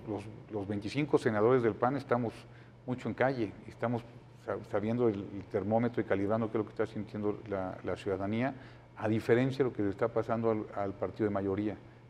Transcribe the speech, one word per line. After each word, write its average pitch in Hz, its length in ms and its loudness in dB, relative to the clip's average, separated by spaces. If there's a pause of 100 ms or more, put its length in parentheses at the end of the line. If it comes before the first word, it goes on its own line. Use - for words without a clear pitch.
los, 101 140 -4 (280)
los 101 160 -4
veinticinco 107 520 0
senadores 117 420 6
del 110 140 4
pan 127 200 2
estamos 120 380 0 (540)
mucho 123 200 -4
en 110 60 -2
calle, 120 400 2 (140)
estamos 117 360 -2 (400)
sa-, 101 140 -2 (140)
sabiendo 113 360 2
el, 101 120 2
el 98 320 -8
termómetro 113 500 2
y - 40 -2
calibrando 104 460 2
qué 117 60 0
es 107 60 2
lo - 20 -2
que - 60 -10
está 107 160 0
sintiendo 104 600 -4
la, 92 360 -4
la 90 120 -2
ciudadanía, 101 600 -2 (420)
a 110 100 -4
diferencia 120 520 4
de 127 100 4
lo 110 40 -4
que 107 100 -2
le 98 80 2
está 104 160 0
pasando 113 420 0
al, 107 160 0 (100)
al 101 180 -2
partido 101 360 -2
de 101 40 0
mayoría, 98 440 -2 (320)